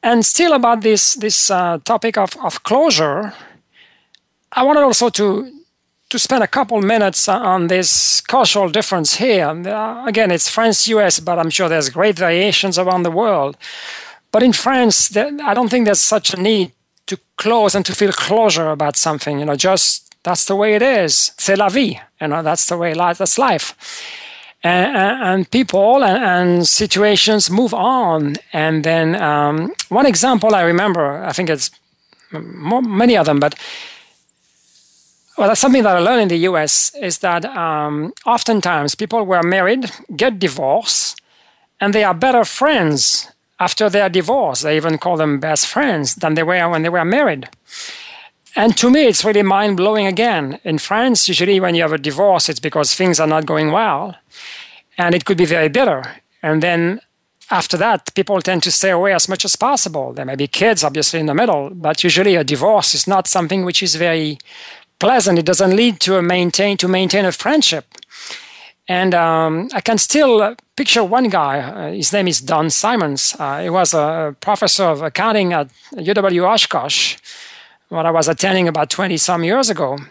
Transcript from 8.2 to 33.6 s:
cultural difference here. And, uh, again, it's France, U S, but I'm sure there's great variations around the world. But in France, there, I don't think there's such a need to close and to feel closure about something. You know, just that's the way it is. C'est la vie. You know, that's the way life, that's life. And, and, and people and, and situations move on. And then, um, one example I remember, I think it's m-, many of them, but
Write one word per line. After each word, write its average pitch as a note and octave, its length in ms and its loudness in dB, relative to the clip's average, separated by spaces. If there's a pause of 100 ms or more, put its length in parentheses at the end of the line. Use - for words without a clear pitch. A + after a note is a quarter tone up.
cultural G#3 480 2
difference E3+ 480 -2
here. G3 320 2
And, E3 180 -6
uh, A3 400 -6
again, A3 240 0
it's E3+ 180 0
France, A3+ 380 0
U A3 140 2
S, F3 180 2
but E3 180 -2
I'm E3 140 -2
sure F3 180 -2
there's D#3 200 0
great F3+ 280 0
variations F3+ 600 0
around F3+ 240 0
the E3+ 80 -2
world. E3 460 0 (760)
But A3 140 4
in B3+ 80 6
France, B3 560 2
there, B3 340 -2
I C#4+ 100 0
don't A#3+ 160 0
think A#3+ 160 0
there's G#3 160 2
such - 320 0
a F3+ 80 -6
need G3 300 0 (360)
to F#3+ 120 -6 (180)
close G#3+ 380 2
and G3 120 0
to F#3 60 -6
feel G3 200 0
closure F3+ 560 0
about D3 260 -2
something. D3 460 -2
You D3+ 60 -4
know, D3 100 -2
just - 680 -2
that's F3 220 -2
the G3 100 -2
way G#3 220 2
it G#3 60 2
is. A3 560 0
C'est G3 180 0
la G3+ 120 2
vie. G3+ 320 -2 (200)
You D#3 80 -4
know, D#3 160 -4
that's D#3 220 0
the F3+ 100 -2
way E3+ 180 -2
life, F3 240 0
that's F#3 200 -2
life. A#3+ 360 0 (880)
And, F3+ 340 2
and, G#3 280 0
and F#3 260 0
people A#3 540 4
and, G#3 200 2
and F3+ 440 2
situations G#3 840 2
move G#3+ 240 0
on. F3+ 640 0 (160)
And D#3 320 0
then, E3 360 0
um, D3+ 540 0 (140)
one B3 180 2
example A3 480 2
I F#3+ 80 4
remember, E3+ 640 0
I D#3 80 -6
think E3+ 180 -4
it's D3 220 -4 (600)
m-, F3+ 640 -4
many A#3 200 4
of D#3+ 100 2
them, C#3+ 140 2
but D3 160 0 (1800)